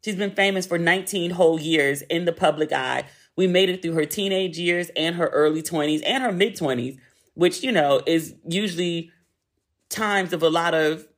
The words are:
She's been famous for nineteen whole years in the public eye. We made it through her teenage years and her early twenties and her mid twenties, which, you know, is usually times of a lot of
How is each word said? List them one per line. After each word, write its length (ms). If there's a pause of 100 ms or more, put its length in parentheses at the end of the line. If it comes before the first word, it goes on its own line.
She's 120
been 180
famous 320
for 100
nineteen 560
whole 280
years 420
in 220
the 80
public 400
eye. 320 (320)
We 100
made 220
it 120
through 120
her 120
teenage 540
years 380
and 180
her 140
early 340
twenties 400
and 220
her 80
mid 240
twenties, 420 (360)
which, 280
you 80
know, 360
is 280 (100)
usually 680 (760)
times 440
of 100
a 80
lot 240
of 320 (120)